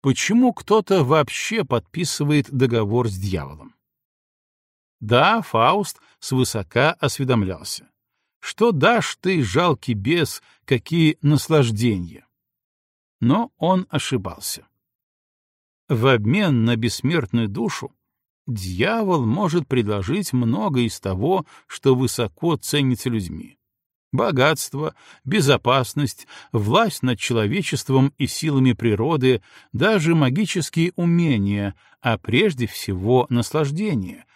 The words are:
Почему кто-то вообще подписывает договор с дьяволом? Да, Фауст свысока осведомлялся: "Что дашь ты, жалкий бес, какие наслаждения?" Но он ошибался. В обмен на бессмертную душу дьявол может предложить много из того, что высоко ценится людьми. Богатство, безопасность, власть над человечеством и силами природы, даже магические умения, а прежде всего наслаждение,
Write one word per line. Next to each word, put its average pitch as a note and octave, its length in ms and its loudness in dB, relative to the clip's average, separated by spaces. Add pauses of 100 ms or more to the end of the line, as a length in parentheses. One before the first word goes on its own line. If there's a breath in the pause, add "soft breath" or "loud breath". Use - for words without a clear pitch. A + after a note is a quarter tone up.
Почему A3 540 2
кто-то G3 500 2
вообще D#3 600 0
подписывает D3 840 -2
договор A#2+ 580 0
с F#2+ 80 -6
дьяволом? D#2 580 -8 (1200)
Да, D3+ 440 2
Фауст D#3 580 0 (180 soft breath)
свысока B2+ 760 0
осведомлялся: A#2 960 -4 (520)
"Что - 320 0
дашь F#3+ 480 2
ты, F3 220 0
жалкий B2+ 520 0
бес, C#3 480 -2 (220 soft breath)
какие D#3 560 2
наслаждения?" A#2 1040 0 (920)
Но F3 380 0
он F3+ 320 0
ошибался. - 760 -6 (1200)
В B2 180 0
обмен C3 580 2
на A#2 120 2
бессмертную A#2 720 -2
душу E3 440 -6 (540)
дьявол C3+ 800 -2
может D#3+ 420 0
предложить A2 640 -2
много C3 480 0
из A2+ 180 -2
того, B2+ 480 -2 (200 loud breath)
что - 280 2
высоко B2+ 600 -2
ценится C3 520 -2
людьми. G#2 500 -6 (540)
Богатство, C#3+ 840 0 (280 loud breath)
безопасность, C3+ 1000 0 (240 loud breath)
власть C3 520 0
над B2+ 180 0
человечеством C3+ 1000 0
и C3 80 -2
силами C3 460 0
природы, A#2 680 0 (320 soft breath)
даже E3+ 440 2
магические E3 800 0
умения, A#2 800 0 (240 soft breath)
а A#2 180 0
прежде C3 480 0
всего G#2 640 0
наслаждение, C#3 1080 -4